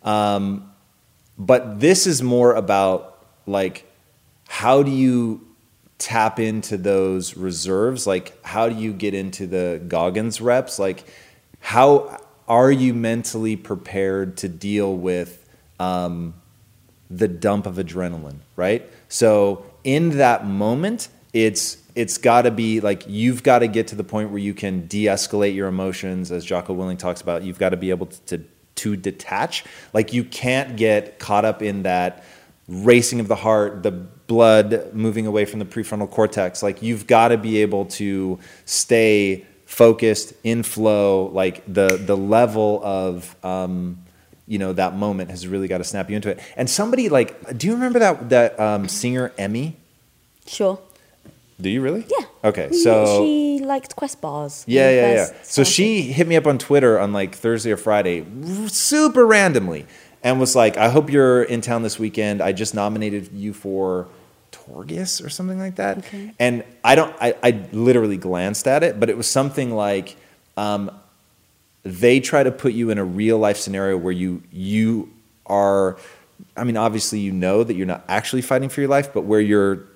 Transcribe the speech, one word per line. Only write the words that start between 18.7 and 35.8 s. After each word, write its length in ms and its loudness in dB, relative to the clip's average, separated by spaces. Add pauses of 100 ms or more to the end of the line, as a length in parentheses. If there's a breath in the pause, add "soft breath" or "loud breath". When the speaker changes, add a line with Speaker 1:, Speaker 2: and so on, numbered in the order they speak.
Speaker 1:
So 560 2 (180)
in 360 0
that 280 4
moment, 640 -2 (240)
it's, 460 0 (160)
it's 240 -4
gotta 320 4
be, 300 -2
like, 280 -2
you've 340 -2
gotta 240 6
get 220 -2
to 60 -14
the 100 -8
point 260 -6
where 80 -8
you 160 -4
can 320 -6
de-escalate 680 0
your 140 -4
emotions, 600 -6
as 140 -6
Jocko 300 -4
Willink 240 -6
talks 220 -6
about. 220 -6
You've 160 -10
gotta 180 0
be 140 -6
able 160 -4
to, 140 -20 (180)
to, 60 -14 (320)
to 200 -4
detach. 680 -6 (300 loud breath)
Like, 180 0
you 120 -2
can't 520 -4
get 420 0
caught 280 0
up 160 -2
in 220 -4
that 380 -2 (460 loud breath)
racing 520 4
of 80 -6
the 80 0
heart, 460 0
the 100 0
blood 1000 2
moving 340 -4
away 180 0
from 160 -8
the 40 -6
prefrontal 460 -8